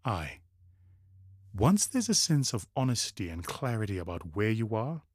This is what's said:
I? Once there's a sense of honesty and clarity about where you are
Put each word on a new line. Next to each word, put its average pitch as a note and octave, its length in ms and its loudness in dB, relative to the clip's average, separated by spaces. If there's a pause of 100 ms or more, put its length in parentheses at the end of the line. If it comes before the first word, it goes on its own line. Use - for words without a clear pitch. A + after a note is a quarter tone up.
I? E2 340 -4 (1120)
Once C#3 320 6
there's B3 220 -2
a A3+ 60 2
sense C#3+ 400 2
of A2+ 200 -4
honesty B2 540 0
and E2+ 180 -8
clarity A2 520 -4
about F2 360 -8
where G#2 160 2
you A2+ 260 0
are C#3+ 260 -4 (120)